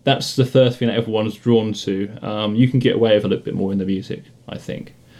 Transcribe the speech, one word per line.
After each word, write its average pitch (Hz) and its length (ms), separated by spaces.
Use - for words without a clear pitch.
that's - 340
the 131 80
first 123 340
thing 120 100
that 104 100
everyone's 110 380
drawn 113 360
to. 101 380
Um, 107 340
you 123 140
can 131 120
get 123 160
away 110 180
with 104 100
a 101 40
little - 160
bit - 100
more 95 180
in 98 60
the 95 80
music, 95 380
I - 120
think. - 360